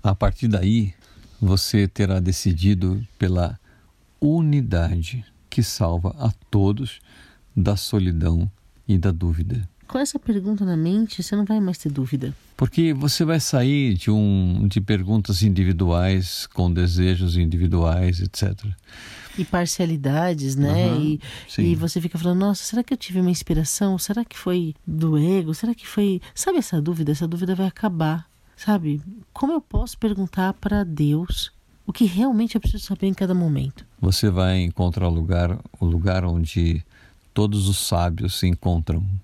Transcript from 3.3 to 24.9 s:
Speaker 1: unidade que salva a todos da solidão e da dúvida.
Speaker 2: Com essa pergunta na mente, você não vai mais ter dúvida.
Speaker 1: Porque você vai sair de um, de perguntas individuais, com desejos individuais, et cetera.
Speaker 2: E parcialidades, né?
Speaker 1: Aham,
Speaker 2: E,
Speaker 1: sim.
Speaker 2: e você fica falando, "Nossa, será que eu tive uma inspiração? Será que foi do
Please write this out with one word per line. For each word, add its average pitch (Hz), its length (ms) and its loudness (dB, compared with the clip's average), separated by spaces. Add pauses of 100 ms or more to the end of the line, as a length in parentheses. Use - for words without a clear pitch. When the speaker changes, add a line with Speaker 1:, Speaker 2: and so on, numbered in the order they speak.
Speaker 1:
unidade 123 1040 0 (240)
que 120 140 2
salva 85 560 -2
a 117 120 0 (200)
todos 104 480 0 (560)
da 101 200 2
solidão 87 760 0 (380)
e 98 100 4
da 90 140 2
dúvida. 85 560 -2 (200)
Speaker 2:
Com - 100 -6
essa 285 220 -2
pergunta 202 440 -2
na 180 140 0
mente, 190 460 0
você - 120 -4
não 208 100 0
vai 220 140 0
mais 185 200 -2
ter 151 120 -4
dúvida. 131 420 -4 (220)
Speaker 1:
Porque 160 380 2
você 143 320 0
vai 160 140 2
sair 131 560 2
de 98 160 0
um, 101 560 2
de 98 120 2
perguntas 98 640 0
individuais, 92 1120 2
com 87 180 2
desejos 90 680 2
individuais, 85 840 2
et 92 160 -4
cetera. 98 380 -4 (640)
Speaker 2:
E 185 60 -4
parcialidades, 160 1120 -2
né? 110 340 2
Speaker 1:
Aham, 120 120 0
Speaker 2:
E, 151 180 -2 (280)
Speaker 1:
sim. - 160 -2
Speaker 2:
e 170 120 4
você 165 240 -4
fica 165 200 -6
falando, 180 200 0
"Nossa, 196 240 0
será 240 200 -4
que 269 100 -4
eu 247 40 -4
tive 185 220 -6
uma 180 120 2
inspiração? 170 680 0
Será 208 260 -4
que - 140 -12
foi 175 380 -2 (100)
do 156 320 0